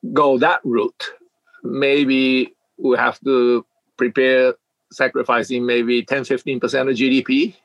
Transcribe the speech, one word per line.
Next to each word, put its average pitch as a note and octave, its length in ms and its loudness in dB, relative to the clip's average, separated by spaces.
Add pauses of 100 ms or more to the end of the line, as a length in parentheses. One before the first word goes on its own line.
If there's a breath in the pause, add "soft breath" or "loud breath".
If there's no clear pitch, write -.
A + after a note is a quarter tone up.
(140)
go C#3 240 4
that D#3 260 0
route, A#2 460 -4 (540)
maybe C3 920 0 (220)
we B2+ 180 0
have A#2+ 260 -2
to B2 440 2 (320)
prepare B2+ 560 2 (380)
sacrificing B2 760 -2
maybe A#2+ 380 0
ten, C3+ 200 -4
fifteen B2+ 360 -4
percent C3 280 -2
of C3+ 80 -2
G B2+ 140 0
D C3 140 0
P D3 420 -2